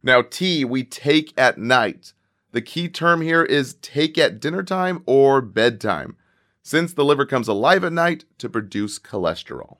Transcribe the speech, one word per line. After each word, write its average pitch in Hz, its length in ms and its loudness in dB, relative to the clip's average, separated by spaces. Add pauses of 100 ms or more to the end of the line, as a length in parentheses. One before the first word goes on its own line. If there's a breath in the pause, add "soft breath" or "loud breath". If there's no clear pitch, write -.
Now, 127 180 4
T, 165 440 -2
we 127 180 -4
take 151 560 -2
at 127 180 2
night. 117 560 -2 (380)
The 117 100 -2
key 170 280 -8
term 170 320 0
here 160 220 2
is 139 320 0
take 156 420 -4
at 110 220 0
dinner 175 240 -6
time 185 420 -4
or 135 340 6
bedtime, 110 800 -2 (460)
since 170 300 -2
the 143 120 0
liver 139 200 2
comes 123 220 -4
alive 135 360 2
at 170 100 -4
night 170 320 -2 (140)
to 120 100 -10
produce 104 480 -6
cholesterol. - 840 -8